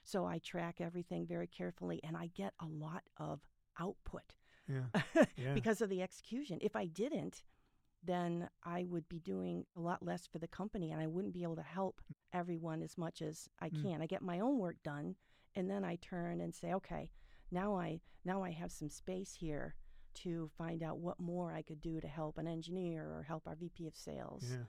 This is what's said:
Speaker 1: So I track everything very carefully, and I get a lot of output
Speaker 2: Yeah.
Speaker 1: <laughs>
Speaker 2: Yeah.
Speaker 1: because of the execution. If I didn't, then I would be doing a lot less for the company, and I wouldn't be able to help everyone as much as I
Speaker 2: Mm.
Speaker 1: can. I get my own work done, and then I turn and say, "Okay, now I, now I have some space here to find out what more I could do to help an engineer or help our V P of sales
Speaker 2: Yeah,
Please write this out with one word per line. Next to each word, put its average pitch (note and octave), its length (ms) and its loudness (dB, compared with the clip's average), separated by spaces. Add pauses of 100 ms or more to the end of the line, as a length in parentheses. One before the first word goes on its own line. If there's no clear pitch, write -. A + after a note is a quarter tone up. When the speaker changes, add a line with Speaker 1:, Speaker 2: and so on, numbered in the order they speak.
Speaker 1:
So F3+ 220 2
I E3+ 140 0
track E3+ 420 -2
everything E3+ 440 0
very F3 220 0
carefully, F3 560 -2
and D#3+ 120 -2
I E3+ 120 -2
get G3 320 -2
a E3 80 -6
lot D#3 400 -6 (100)
of D3+ 240 -2 (380)
output - 560 -4 (320)
Speaker 2:
Yeah. C3 260 2
Speaker 1:
<laughs> A#3 440 10
Speaker 2:
Yeah. C3 160 2
Speaker 1:
because G3 280 6
of G3+ 80 4
the F#3 120 2
execution. A3 600 -4
If G#3+ 140 2
I G#3 100 2
didn't, F#3 580 0 (600)
then E3+ 460 2 (120)
I F3 240 0
would E3+ 240 -2
be E3 100 -4
doing F3+ 460 0 (100)
a F3 60 -6
lot F3 220 2
less F3 240 -2
for - 100 -8
the E3+ 100 -4
company, F#3 440 -2
and D#3+ 100 0
I D#3+ 60 2
wouldn't F3+ 260 0
be F3 100 -2
able E3 120 0
to D#3+ 80 -6
help F3+ 380 0 (340)
everyone E3+ 480 0
as D#3+ 140 -6
much E3+ 240 -2
as D#3 280 -4 (100)
I E3 100 -2
Speaker 2:
Mm. D3+ 120 2
Speaker 1:
can. D#3 200 2
I E3 60 2
get - 140 0
my F3+ 180 0
own C4 200 6
work F3+ 240 0
done, D3+ 320 -2 (400)
and F#3+ 160 2
then G3 140 2
I F3 100 2
turn F3 460 0
and E3+ 120 -2
say, E3+ 200 0
"Okay, E3+ 360 -2 (400)
now G3 260 4
I, E3 260 0 (240)
now F#3+ 180 2
I F3 80 0
have E3+ 200 -4
some D3+ 180 -4
space F#3 460 -4
here D3 400 -2 (400)
to E3 340 -2
find E3 340 -2
out D#3 160 0
what E3+ 200 -2
more F3 340 0
I D#3+ 80 -2
could D#3 200 -8
do D#3+ 200 0
to D#3+ 60 -6
help D3+ 300 -2
an D#3+ 100 -2
engineer E3 640 -2
or D#3+ 100 -4
help D#3+ 240 -4
our D#3+ 80 -4
V E3+ 140 -6
P E3 180 -8
of D3+ 80 -8
sales - 540 -6
Speaker 2:
Yeah, B2 200 -2